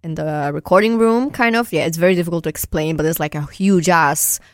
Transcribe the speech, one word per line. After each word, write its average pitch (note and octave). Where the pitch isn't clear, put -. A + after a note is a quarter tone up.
in D#3+
the D3+
recording G3+
room, A3+
kind A#3
of. A#3
Yeah, -
it's E3
very F3+
difficult E3+
to D#3
explain, D#3
but D#3
it's, E3
like, D3+
a D3
huge F#3
ass D3+